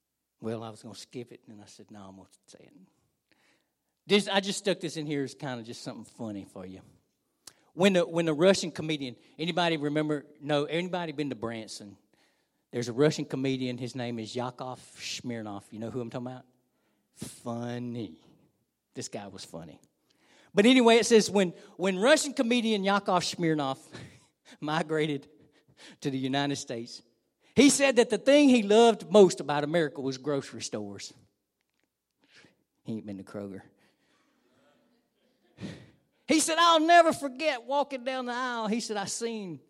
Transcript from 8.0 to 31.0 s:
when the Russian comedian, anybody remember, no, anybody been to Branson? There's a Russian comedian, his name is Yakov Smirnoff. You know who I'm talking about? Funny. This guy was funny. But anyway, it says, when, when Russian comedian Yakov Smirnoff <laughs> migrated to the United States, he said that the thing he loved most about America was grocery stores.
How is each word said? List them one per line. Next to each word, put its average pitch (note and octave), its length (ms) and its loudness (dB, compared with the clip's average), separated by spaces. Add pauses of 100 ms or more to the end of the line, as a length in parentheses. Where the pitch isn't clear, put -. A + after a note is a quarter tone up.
when E3+ 200 -2
the D#3 80 0
Russian F#3 360 4
comedian, C#3+ 460 -6 (220)
anybody E3 400 0
remember, D3 480 -2 (120)
no, D3 280 -2
anybody F3 460 -6
been C#3+ 180 -6
to B2 40 -8
Branson? A2 640 -12 (760)
There's A#2+ 160 -4
a A#2 40 -8
Russian C#3+ 320 2
comedian, C3 540 -4
his B2 180 -12
name A#2+ 220 -8
is A2+ 180 -12
Yakov B2+ 420 -8 (200)
Smirnoff. G#2+ 720 -10
You G#2+ 80 -16
know A2+ 120 -8
who B2 120 -6
I'm A#2 80 -10
talking B2 160 -10
about? B2+ 180 -16 (680)
Funny. A#2+ 1080 -10 (720)
This B2 160 -12
guy G2+ 200 -12
was G2 180 -18
funny. E2+ 340 -18 (720)
But G3+ 140 4
anyway, A#3+ 300 8
it A3 100 4
says, A3 240 4
when, F#3 240 2 (240)
when F#3 200 -2
Russian C#4 360 2
comedian A3+ 500 0
Yakov G3 380 0
Smirnoff D3+ 560 -2 (420)
<laughs> - 400 -20
migrated D3+ 680 -2 (760)
to D3 80 -4
the C3 80 -4
United C#3 380 -2
States, A#2+ 440 -12 (560)
he C#4 120 8
said C4+ 280 4
that A#3 140 4
the G#3+ 60 2
thing C#4+ 320 6
he B3 140 6
loved G#3+ 480 6
most F#3+ 300 8
about D3 240 -2
America D3+ 360 0
was C3 180 -4
grocery C3 440 -6
stores. G2+ 500 -10 (1700)